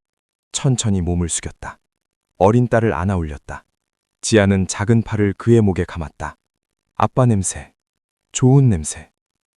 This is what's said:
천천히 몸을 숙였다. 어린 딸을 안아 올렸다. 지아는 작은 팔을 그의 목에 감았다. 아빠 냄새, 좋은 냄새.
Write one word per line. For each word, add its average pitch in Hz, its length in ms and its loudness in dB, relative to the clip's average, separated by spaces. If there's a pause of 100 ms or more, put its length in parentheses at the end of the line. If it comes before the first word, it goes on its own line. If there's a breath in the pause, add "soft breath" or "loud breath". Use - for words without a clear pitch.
(520)
천천히 113 500 -2
몸을 87 280 -2
숙였다. - 480 -12 (600)
어린 113 300 4
딸을 113 260 0
안아 92 220 -2
올렸다. 73 480 -8 (580)
지아는 98 440 2
작은 107 380 0
팔을 104 300 -2
그의 117 280 4
목에 90 240 0
감았다. 73 500 -12 (600)
아빠 123 320 0
냄새, - 460 -2 (580)
좋은 131 380 4
냄새. 80 420 -4 (460)